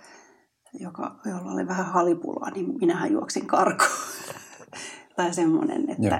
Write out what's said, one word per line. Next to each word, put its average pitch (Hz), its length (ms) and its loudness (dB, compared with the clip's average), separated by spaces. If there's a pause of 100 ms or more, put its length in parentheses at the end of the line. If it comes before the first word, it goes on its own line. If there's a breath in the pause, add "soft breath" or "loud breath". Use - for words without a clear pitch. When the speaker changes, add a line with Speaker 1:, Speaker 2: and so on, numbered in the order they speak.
(800 soft breath)
Speaker 1:
joka, - 440 -10
jolla 185 280 -6
oli 185 140 -2
vähän 185 200 -2
halipulaa, 170 640 0
niin - 300 -4
minähän - 320 2
juoksin - 340 -2
karkuun. - 440 4 (640 loud breath)
<laughs> - 600 -14
Tai 175 180 0
semmoinen, 160 560 4
että - 180 0
Speaker 2:
Joo. - 120 4